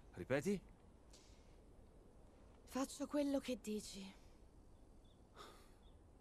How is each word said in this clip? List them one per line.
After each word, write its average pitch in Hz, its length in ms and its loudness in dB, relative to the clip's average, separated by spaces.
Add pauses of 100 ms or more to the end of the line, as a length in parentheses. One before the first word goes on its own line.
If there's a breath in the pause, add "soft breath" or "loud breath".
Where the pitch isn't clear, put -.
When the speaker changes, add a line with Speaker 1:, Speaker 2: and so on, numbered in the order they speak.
(140 loud breath)
Speaker 1:
Ripeti? 143 440 6 (2000 loud breath)
Speaker 2:
Faccio 269 380 2
quello 285 340 8
che 247 200 2
dici. 202 540 0 (2000 loud breath)